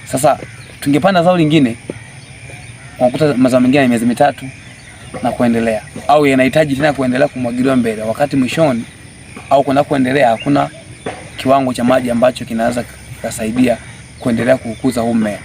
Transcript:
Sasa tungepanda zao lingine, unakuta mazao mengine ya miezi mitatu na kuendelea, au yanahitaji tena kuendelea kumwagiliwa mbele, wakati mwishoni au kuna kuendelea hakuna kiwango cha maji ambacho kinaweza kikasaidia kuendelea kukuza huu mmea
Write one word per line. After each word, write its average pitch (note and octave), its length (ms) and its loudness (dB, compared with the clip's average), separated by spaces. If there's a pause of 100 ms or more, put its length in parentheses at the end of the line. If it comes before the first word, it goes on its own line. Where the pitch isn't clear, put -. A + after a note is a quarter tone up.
Sasa C3+ 340 0 (420)
tungepanda D#3+ 420 2
zao F3+ 140 4
lingine, D3+ 400 2 (1200)
unakuta C#3 360 2
mazao B2+ 260 4
mengine B2+ 220 4
ya B2+ 60 4
miezi A#2 180 2
mitatu C3+ 400 0 (760)
na A#2+ 100 -2
kuendelea, A2+ 500 0 (260)
au D3 180 4
yanahitaji C3+ 500 2
tena C#3+ 160 0
kuendelea C3 360 0
kumwagiliwa B2+ 480 -2
mbele, A2+ 260 0
wakati C#3 340 -2
mwishoni B2+ 480 0 (680)
au C3+ 140 4
kuna C#3 200 2
kuendelea C3 440 2
hakuna C#3+ 420 0 (680)
kiwango C3 380 2
cha A#2+ 100 -4
maji B2+ 260 2
ambacho A#2+ 340 0
kinaweza A#2 400 -2 (300)
kikasaidia A#2 600 -2 (420)
kuendelea A#2+ 380 0
kukuza B2 440 -4
huu A#2 140 -2
mmea G#2 300 -2